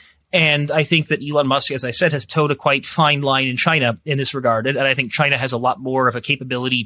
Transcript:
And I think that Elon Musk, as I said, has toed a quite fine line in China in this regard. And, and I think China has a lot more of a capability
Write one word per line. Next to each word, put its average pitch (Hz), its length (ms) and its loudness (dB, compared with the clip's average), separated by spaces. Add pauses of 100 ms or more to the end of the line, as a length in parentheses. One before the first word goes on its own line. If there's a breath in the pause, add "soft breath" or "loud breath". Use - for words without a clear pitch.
(340 loud breath)
And 147 360 2
I 156 140 2
think 156 240 0
that 151 180 -2
Elon 147 220 2
Musk, 135 240 2
as 127 140 -2
I 123 60 -2
said, 165 200 2
has 147 140 -2
toed 151 260 0
a 139 40 0
quite 139 300 -4
fine 147 360 0
line 131 260 0
in 127 80 -4
China 131 480 0
in 143 140 -4
this 131 160 -2
regard. 117 340 0
And, 139 100 -2
and 139 80 0
I 135 80 2
think 127 200 -4
China 143 240 0
has 127 160 -2
a 120 40 -2
lot 123 220 -2
more 131 300 0
of 117 60 -2
a 120 40 -6
capability 127 680 -4